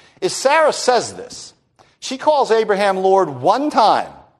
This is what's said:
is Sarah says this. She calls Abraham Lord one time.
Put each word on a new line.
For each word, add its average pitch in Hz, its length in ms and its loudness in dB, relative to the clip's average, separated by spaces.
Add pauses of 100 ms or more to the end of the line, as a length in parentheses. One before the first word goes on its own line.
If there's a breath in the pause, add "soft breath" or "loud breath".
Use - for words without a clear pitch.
(220 soft breath)
is 180 120 -4
Sarah 302 380 2
says - 440 -2
this. - 380 -18 (460 soft breath)
She - 180 -12
calls 269 340 0
Abraham 202 480 0
Lord 190 300 2 (120)
one 240 280 0
time. 185 440 2 (260)